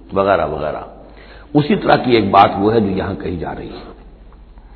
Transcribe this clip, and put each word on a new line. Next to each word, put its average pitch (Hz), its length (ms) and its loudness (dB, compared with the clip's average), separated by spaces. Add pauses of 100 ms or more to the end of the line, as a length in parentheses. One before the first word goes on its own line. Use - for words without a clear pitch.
(140)
وغیرہ 95 320 2
وغیرہ۔ 76 380 -6 (680)
اسی 147 220 2
طرح 151 280 2
کی 127 80 -2
ایک 104 200 2
بات 196 280 6
وہ 104 140 2
ہے 117 60 2
جو 98 180 0
یہاں 92 160 -6 (100)
کہی 85 140 -6
جا 71 180 -8
رہی - 140 -12
ہے۔ - 200 -16 (880)